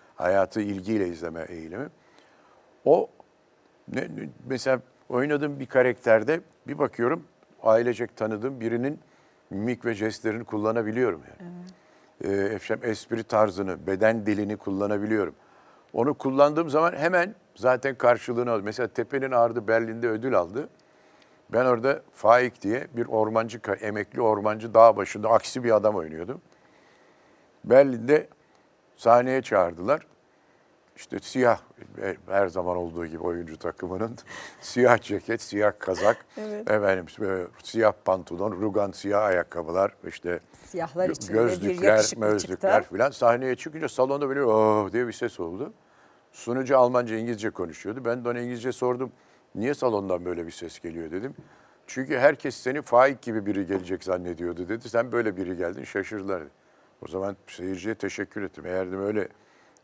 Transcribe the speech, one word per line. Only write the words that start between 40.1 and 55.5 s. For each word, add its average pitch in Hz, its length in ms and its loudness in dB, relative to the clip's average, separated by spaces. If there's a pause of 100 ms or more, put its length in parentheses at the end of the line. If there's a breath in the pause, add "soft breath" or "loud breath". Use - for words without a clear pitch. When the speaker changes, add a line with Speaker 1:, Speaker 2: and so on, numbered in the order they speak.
Speaker 2:
Siyahlar 165 440 -4
Speaker 1:
gö-, - 20 -4
Speaker 2:
içinde 98 220 -10
bir 110 100 4
Speaker 1:
gözlükler, 95 480 2
Speaker 2:
yakışıklı 107 340 4
Speaker 1:
mözlükler 107 560 2
Speaker 2:
çıktı. 92 160 -6
Speaker 1:
falan. 131 140 2
Sahneye 127 440 2
çıkınca 156 340 -8
salonda 139 400 0
böyle 139 140 -2
"Oh!" 107 480 4
diye 120 160 -2
bir 110 60 -8
ses - 260 -6
oldu. 95 340 -8 (580 soft breath)
Sunucu 131 460 0
Almanca, 123 400 4
İngilizce 110 320 -4
konuşuyordu. 98 560 -8
Ben 120 200 -4
de 120 40 -4
ona 120 100 -4
İngilizce 123 320 -6
sordum. 123 400 -2 (440 soft breath)
"Niye 123 180 -2
salondan 98 520 -2
böyle 85 220 -6
bir 85 40 -14
ses - 280 -14
geliyor?" 82 320 -10
dedim. 110 240 -8 (520 loud breath)
"Çünkü 135 300 -4
herkes 139 380 4
seni 139 260 -4
Faik 127 400 4
gibi 110 240 -4
biri 98 200 -2
gelecek 90 380 -4
zannediyordu." 87 640 -4
dedi. 117 200 -8
"Sen 117 220 0
böyle 110 260 -2
biri 90 200 -4